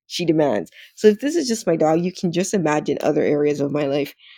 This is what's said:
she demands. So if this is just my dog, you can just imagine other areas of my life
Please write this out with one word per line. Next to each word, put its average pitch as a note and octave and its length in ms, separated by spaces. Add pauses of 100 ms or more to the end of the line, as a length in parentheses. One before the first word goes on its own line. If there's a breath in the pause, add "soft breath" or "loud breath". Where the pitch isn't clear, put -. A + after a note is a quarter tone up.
she - 200
demands. D3 440 (260 loud breath)
So - 120
if G#3+ 120
this D4 160
is D#4 120
just A3+ 180
my E3+ 100
dog, D#3+ 260
you F3 120
can F3+ 180
just E3+ 220
imagine D3+ 480
other D3 220
areas D3 360
of C#3+ 120
my C#3+ 160
life C#3+ 260 (240 soft breath)